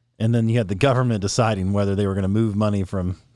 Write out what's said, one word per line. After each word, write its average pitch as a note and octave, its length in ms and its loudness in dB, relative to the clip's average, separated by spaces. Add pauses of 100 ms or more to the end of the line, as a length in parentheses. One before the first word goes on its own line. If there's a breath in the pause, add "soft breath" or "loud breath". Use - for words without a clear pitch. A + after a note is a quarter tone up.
(200)
And A2+ 140 0
then A2+ 160 2
you A#2 80 2
had G#2 100 -2
the G2+ 80 -4
government B2 460 2
deciding G2+ 500 0
whether G2+ 240 0
they G2+ 100 0
were G2 80 0
gonna F#2+ 140 0
move G#2+ 260 0
money G#2 300 0
from F#2 320 -4 (200 soft breath)